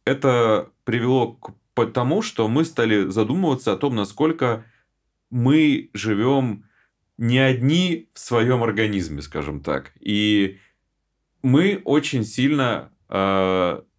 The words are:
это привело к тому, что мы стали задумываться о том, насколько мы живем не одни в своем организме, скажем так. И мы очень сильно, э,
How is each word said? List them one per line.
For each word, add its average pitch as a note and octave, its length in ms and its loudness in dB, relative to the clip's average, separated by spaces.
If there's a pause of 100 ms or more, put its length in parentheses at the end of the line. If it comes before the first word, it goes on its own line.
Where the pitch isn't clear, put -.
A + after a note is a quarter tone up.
это B2 640 2 (140)
привело A#2+ 480 0
к - 600 -6
тому, C3 300 0
что A2+ 240 -2
мы C3 180 2
стали A2+ 440 0
задумываться A#2+ 640 0
о F#2+ 40 -2
том, C3+ 200 -2
насколько A#2+ 680 -2 (640)
мы C#3 600 2
живем A2 760 -2 (500)
не A#2 220 0
одни C#3 760 2
в - 60 -20
своем A#2+ 460 0
организме, G2+ 580 -2
скажем D2 380 -8
так. C2+ 400 -6
И G#2 580 0 (840)
мы F3 420 2
очень C#3+ 400 0
сильно, B2+ 680 -2 (180)
э, F#2+ 760 0 (160)